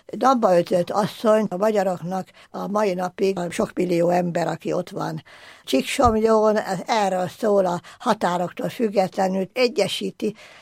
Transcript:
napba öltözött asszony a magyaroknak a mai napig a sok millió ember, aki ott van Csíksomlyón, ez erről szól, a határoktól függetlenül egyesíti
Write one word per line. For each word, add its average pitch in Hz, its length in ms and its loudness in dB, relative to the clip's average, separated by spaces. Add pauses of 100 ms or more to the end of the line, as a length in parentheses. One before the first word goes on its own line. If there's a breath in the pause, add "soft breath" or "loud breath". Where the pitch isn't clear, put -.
(180 loud breath)
napba 220 380 4
öltözött 175 340 2
asszony 214 600 2
a 180 80 -6
magyaroknak 185 720 -2 (240 loud breath)
a 185 160 -8
mai 202 260 0
napig 185 460 -2
a 175 120 -4
sok - 220 -2
millió 175 360 2
ember, 175 380 0
aki 160 260 -4
ott 175 160 -4
van 160 340 -8 (440 loud breath)
Csíksomlyón, 220 880 2
ez 190 280 -4
erről 190 420 0
szól, 202 380 0
a 175 160 -2 (180 loud breath)
határoktól 175 720 -2
függetlenül 190 840 -2
egyesíti 220 800 -2 (260 loud breath)